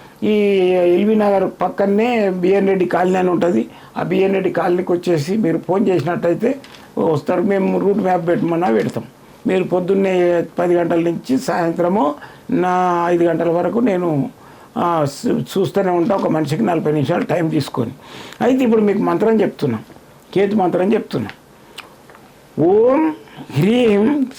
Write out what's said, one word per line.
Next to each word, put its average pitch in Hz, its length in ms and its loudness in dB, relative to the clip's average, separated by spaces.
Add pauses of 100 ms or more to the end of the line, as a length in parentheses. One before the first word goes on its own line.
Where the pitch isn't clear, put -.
(260)
ఈ 214 60 2 (380)
ఎల్బీ 185 440 4
నగర్ 202 360 2 (120)
పక్కనే 202 680 0
బిఎన్ 190 380 2
రెడ్డి 185 180 2
కాలనీ 180 300 0
అని 180 140 0
ఉంటుంది. 180 380 0 (280)
ఆ - 60 -4
బిఎన్ 190 320 0
రెడ్డి 185 160 0
కాలనీకి 175 420 -2
వచ్చేసి 175 440 -2
మీరు 165 220 0
ఫోన్ 190 300 0
చేసినట్టయితే 175 720 -2 (400)
వస్తారు. 165 440 0
మేము 190 360 0
రూట్ 196 200 2
మ్యాప్ 180 300 0
పెట్టమన్నా 170 400 0
పెడతాం. 190 360 -2 (420)
మీరు 185 180 0
పొద్దున్నే 180 800 0 (140)
పది 175 160 2
గంటల 170 260 2
నుంచి 170 380 -2
సాయంత్రము 175 760 -2 (360)
నా 180 580 0
ఐదు 170 160 2
గంటల 165 260 0
వరకు 175 280 0
నేను, 180 520 0 (480)
ఆ, 170 280 0 (200)
చూ-, 165 140 0
చూస్తూనే 185 500 -2
ఉంటా, 175 260 0
ఒక 185 120 -2
మనిషికి 156 340 -2
నలభై 165 300 0
నిమిషాలు 156 320 -2
టైం 160 240 -2
తీసుకొని. 135 420 -4 (500)
అయితే 254 240 2
ఇప్పుడు 226 160 4
మీకు 202 180 2
మంత్రం 196 420 2
చెప్తున్నా, 131 380 -2 (560)
కేతు 202 220 0
మంత్రం 180 360 0
చెప్తున్నా. 131 380 -4 (1300)
ఓం 254 500 2 (440)
హ్రీం 226 680 2 (120)